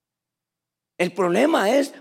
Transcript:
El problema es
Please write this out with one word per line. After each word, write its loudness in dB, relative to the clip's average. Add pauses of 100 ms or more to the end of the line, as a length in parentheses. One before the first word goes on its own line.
(1000)
El -2
problema 0
es 0